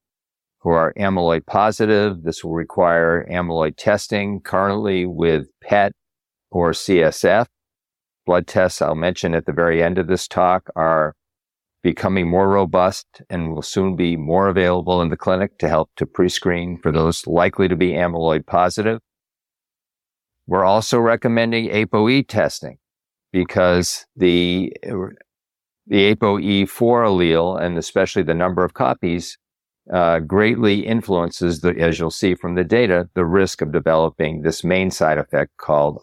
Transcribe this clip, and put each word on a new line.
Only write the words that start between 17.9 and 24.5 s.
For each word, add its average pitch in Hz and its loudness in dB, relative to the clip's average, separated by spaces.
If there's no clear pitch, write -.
amyloid 82 -2
positive. 101 -2
We're 92 2
also 110 2
recommending 117 0
apoe 110 2
testing 76 -4
because 90 0
the, 87 2